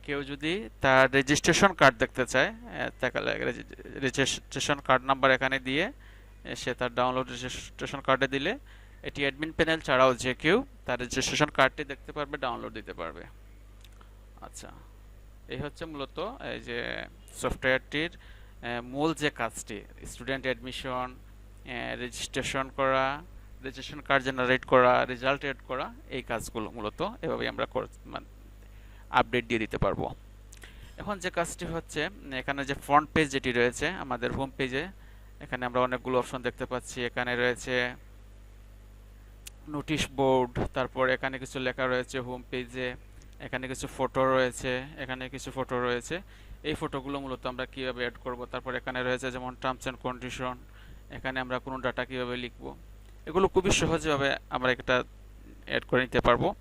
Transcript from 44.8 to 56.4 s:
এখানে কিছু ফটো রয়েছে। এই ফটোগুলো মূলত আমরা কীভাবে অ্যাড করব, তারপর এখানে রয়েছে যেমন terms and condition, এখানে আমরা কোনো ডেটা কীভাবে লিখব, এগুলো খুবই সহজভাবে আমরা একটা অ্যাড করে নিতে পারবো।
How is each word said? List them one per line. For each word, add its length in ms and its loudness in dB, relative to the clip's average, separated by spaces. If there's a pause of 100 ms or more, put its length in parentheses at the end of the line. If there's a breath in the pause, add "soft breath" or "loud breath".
এখানে 320 -8
কিছু 220 -10
ফটো 200 -4 (100)
রয়েছে। 340 -2 (420 loud breath)
এই 180 -2
ফটোগুলো 440 -4
মূলত 280 -8
আমরা 200 -6
কীভাবে 320 -6
অ্যাড 200 -6
করব, 160 -6 (120)
তারপর 280 -6
এখানে 220 -6
রয়েছে 280 -2
যেমন 220 -8 (100)
terms 260 -4
and 180 -8
condition, 480 -6 (640 loud breath)
এখানে 280 -6
আমরা 200 -2
কোনো 200 -6
ডেটা 200 0
কীভাবে 400 -4
লিখব, 200 -14 (640)
এগুলো 260 2
খুবই 160 4
সহজভাবে 580 2 (280)
আমরা 160 2
একটা 320 2 (640)
অ্যাড 220 0
করে 180 4
নিতে 140 2
পারবো। 400 4